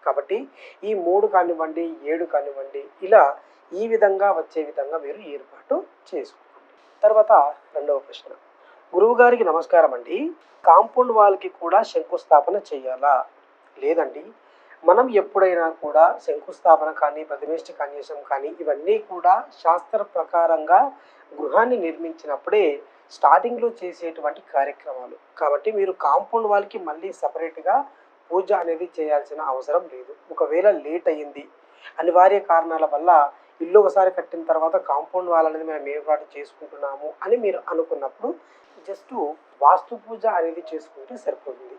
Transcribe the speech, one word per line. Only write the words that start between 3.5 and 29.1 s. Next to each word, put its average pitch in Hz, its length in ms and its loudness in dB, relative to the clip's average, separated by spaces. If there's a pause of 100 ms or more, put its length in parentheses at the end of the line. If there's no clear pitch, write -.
ఈ 208 140 -8
విధంగా 202 440 0
వచ్చే 160 320 -6
విధంగా 147 340 -8
మీరు 156 240 -12
ఏర్పాటు 160 640 -8 (320)
చేసుకోండి. - 880 -14
తర్వాత 214 520 6 (200)
రెండవ 143 240 -2
ప్రశ్న. - 360 -20 (600)
"గురువు 220 200 4
గారికి 240 280 6
నమస్కారం 160 500 4
అండి. 185 380 -6 (340)
కాంపౌండ్ 254 460 6
వాల్కి 202 380 4
కూడా 175 320 0
శంకుస్థాపన 165 760 0
చేయాలా?" 131 680 -2 (540)
లేదండి. 151 460 -4 (580)
మనం 214 260 4
ఎప్పుడైనా 185 600 0
కూడా 160 580 2
శంకుస్థాపన 156 640 2
కానీ, 151 320 -2
ప్రతిమేష్టి 151 500 -10
కన్యాసం 143 420 -12 (120)
కానీ, 143 320 -6
ఇవన్నీ 156 380 -2
కూడా 180 500 0 (160)
శాస్త్ర 180 400 0
ప్రకారంగా 170 880 2 (500)
గృహాన్ని 233 360 0
నిర్మించినప్పుడే 165 1000 -4 (320)
స్టార్టింగ్లో 226 600 0 (120)
చేసేటువంటి 160 580 -10 (120)
కార్యక్రమాలు. 139 640 -6 (220)
కాబట్టి 147 340 -2
మీరు 196 200 -2
కాంపౌండ్ 202 560 -2
వాల్కి 202 320 -2
మళ్ళీ 170 340 -12
సపరేట్గా 165 720 -4 (460)
పూజ 185 200 -2
అనేది 170 380 -4 (100)
చేయాల్సిన 151 420 -4